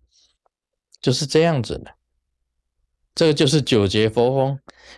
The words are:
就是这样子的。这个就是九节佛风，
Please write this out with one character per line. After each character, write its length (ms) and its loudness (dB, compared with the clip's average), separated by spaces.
就 100 -2
是 140 -2
这 180 2
样 200 0
子 160 -8
的。 160 -20
这 140 2
个 40 2
就 140 2
是 160 2
九 260 2
节 220 0
佛 240 0
风， 240 -2